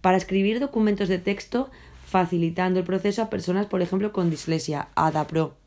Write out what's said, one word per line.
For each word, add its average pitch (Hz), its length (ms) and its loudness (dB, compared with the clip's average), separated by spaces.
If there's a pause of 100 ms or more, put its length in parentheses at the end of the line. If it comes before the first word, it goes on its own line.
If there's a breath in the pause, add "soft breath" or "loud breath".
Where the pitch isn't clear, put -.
Para 185 160 4
escribir 196 420 0
documentos 214 500 0
de 185 100 0
texto, 202 520 -4 (360 loud breath)
facilitando 180 720 2
el 180 60 -4
proceso 190 340 -2
a 220 80 -2
personas, 190 380 -2
por 185 160 0
ejemplo, 190 300 0
con 180 180 2
dislexia, 160 640 -4
Adapro. 156 600 0 (120)